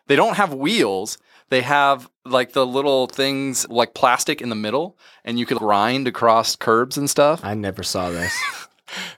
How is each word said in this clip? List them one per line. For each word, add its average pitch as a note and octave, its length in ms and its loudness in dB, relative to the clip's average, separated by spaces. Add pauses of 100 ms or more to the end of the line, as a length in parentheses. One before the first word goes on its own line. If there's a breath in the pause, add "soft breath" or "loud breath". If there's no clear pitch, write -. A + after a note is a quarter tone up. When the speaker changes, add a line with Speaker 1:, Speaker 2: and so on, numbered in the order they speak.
Speaker 1:
They C#3+ 100 4
don't E3+ 200 2
have F#3 180 0
wheels. C3 640 -2 (320 soft breath)
They B2+ 120 2
have, C#3 460 0 (160)
like, B2+ 280 0
the C3+ 120 2
little C3 440 0
things, C3+ 600 -4
like, A#2 260 0
plastic B2+ 460 2
in B2 80 -6
the A2+ 60 -4
middle, A2+ 420 -4 (280 soft breath)
and A#2+ 160 -6
you A#2 40 -2
could A#2 140 -2
grind A2 480 2
across A2+ 480 2
curbs A#2+ 420 0
and C#3+ 140 -2
stuff. D3+ 320 2
Speaker 2:
I G2+ 120 -6
never G2+ 280 -6
saw F2+ 280 -4
this. F2 220 -4
Speaker 1:
<laughs> - 340 -8 (520 loud breath)